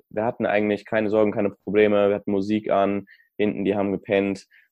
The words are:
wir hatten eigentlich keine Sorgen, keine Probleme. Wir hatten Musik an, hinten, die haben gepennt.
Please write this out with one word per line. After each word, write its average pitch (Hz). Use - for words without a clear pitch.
wir 107
hatten 117
eigentlich 104
keine 110
Sorgen, 107
keine 101
Probleme. 101
Wir 101
hatten 101
Musik 104
an, 98
hinten, 101
die 98
haben 101
gepennt. 98